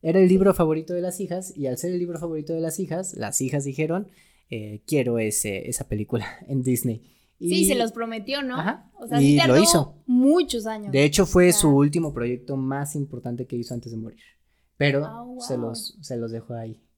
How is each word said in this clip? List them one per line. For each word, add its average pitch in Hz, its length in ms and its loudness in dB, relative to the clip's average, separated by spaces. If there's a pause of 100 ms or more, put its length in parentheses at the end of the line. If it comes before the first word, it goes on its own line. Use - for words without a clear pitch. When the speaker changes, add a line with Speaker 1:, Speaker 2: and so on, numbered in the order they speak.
Speaker 1:
Era 165 180 2
el 185 100 8
libro 190 240 6
favorito 160 400 0
de 175 80 -4
las 180 180 -6
hijas 185 360 -8
y 139 120 -6
al 123 100 -4
ser 175 140 -6
el 180 80 -2
libro 175 200 -6
favorito 160 340 -6
de 160 80 -4
las 160 180 -6
hijas, 180 360 -6
las 104 260 -4
hijas 135 240 -4
dijeron, 156 420 -4 (420)
eh, 107 380 -10
"Quiero 120 320 0
ese, 107 500 -4
esa - 180 -8
película 107 380 -4
<laughs> - 220 -16
en 135 160 -2
Disney". 120 380 -2 (380)
Speaker 2:
Sí, 180 240 0
Speaker 1:
Y - 40 4
Speaker 2:
se 269 80 2
los 233 160 0
prometió, 226 500 -8
¿no? 254 160 -6
Speaker 1:
Ajá. 202 400 -6
Speaker 2:
O - 100 -16
sea, 143 140 2
Speaker 1:
Y 143 100 8
Speaker 2:
sí 147 40 8
Speaker 1:
lo 143 120 6
Speaker 2:
tardó 127 140 8
Speaker 1:
hizo. 214 460 2
Speaker 2:
muchos 254 580 4
años. 214 280 -8
Speaker 1:
De 135 100 4
hecho, 151 220 4
fue 180 240 6
Speaker 2:
O - 20 4
sea 170 100 2
Speaker 1:
su 156 140 6
último 147 380 2
proyecto 123 420 -4
más 135 400 -6
importante 127 500 -8
que 123 120 -8
hizo 120 160 -8
antes 120 180 -10
de 113 60 -10
morir. 113 240 -14 (560)
Pero 143 280 2
Speaker 2:
Ah, 233 200 -12 (200)
Speaker 1:
se 135 120 -4
Speaker 2:
wow. 120 120 -4
Speaker 1:
los, - 320 -12
se 135 140 -8
los 117 160 -6
dejó 113 220 -10
ahí. 113 280 -12 (160)